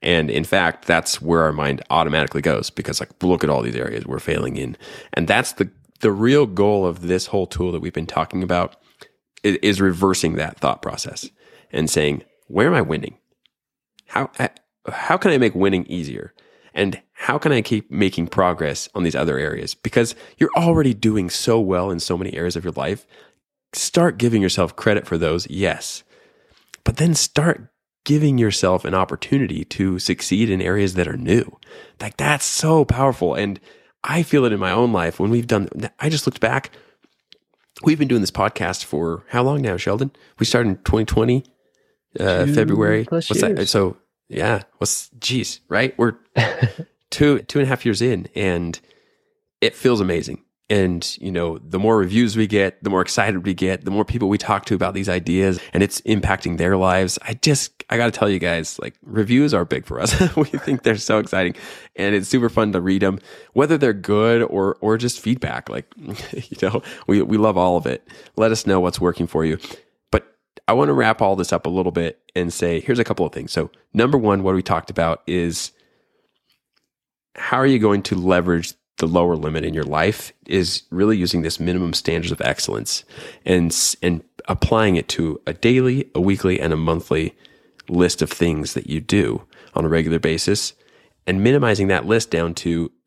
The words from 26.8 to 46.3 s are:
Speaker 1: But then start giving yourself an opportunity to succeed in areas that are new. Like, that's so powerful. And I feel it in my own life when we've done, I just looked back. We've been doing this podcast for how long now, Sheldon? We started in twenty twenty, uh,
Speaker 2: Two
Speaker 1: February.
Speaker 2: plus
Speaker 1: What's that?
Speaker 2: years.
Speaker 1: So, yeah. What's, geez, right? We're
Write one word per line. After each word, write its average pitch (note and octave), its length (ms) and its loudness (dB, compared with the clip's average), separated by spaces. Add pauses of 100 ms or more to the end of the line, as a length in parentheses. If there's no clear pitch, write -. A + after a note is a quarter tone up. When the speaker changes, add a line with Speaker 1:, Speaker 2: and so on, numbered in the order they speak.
Speaker 1:
But - 140 0
then E3 180 2
start - 540 0 (360)
giving D3 320 4
yourself G2 480 2
an - 80 -2
opportunity F#2+ 720 -2
to F#2+ 320 -2
succeed G2+ 540 0
in F#2 100 0
areas F#2 320 0
that F2+ 140 0
are - 100 -6
new. - 400 0 (420)
Like, G#2+ 180 -12
that's D3 280 0
so D#3+ 400 2
powerful. B2 480 2
And G2+ 260 -4 (440)
I E3 180 0
feel D3 240 2
it A2+ 80 2
in G2+ 60 -2
my F#2+ 100 0
own A#2 240 2
life E2+ 260 0
when G#2 120 2
we've A#2 160 0
done, G#2 220 0 (300)
I D3 100 0
just D#3 180 0
looked - 120 -4
back. B2+ 300 -2 (1120)
We've D#3 160 4
been C#3+ 100 2
doing A#2+ 140 2
this F#2 100 -2
podcast F#2+ 540 -2
for E2 440 -4
how A#2+ 120 0
long C#3 200 0
now, G2+ 160 -2
Sheldon? A2+ 340 -2 (260)
We A#2 80 0
started A#2+ 240 2
in F#2+ 80 -2
twenty G#2+ 280 0
twenty, B2 380 2 (760)
uh, F#2+ 260 2
Speaker 2:
Two C#3+ 80 2
Speaker 1:
February. G#2+ 520 2
Speaker 2:
plus E3 240 -4
Speaker 1:
What's - 120 2
that? G3+ 160 2
Speaker 2:
years. G2+ 140 -2
Speaker 1:
So, G2 260 2 (320)
yeah. G2+ 340 -2 (140)
What's, - 320 -4 (100)
geez, - 500 -4
right? A2+ 280 0
We're A#2 160 2 (220)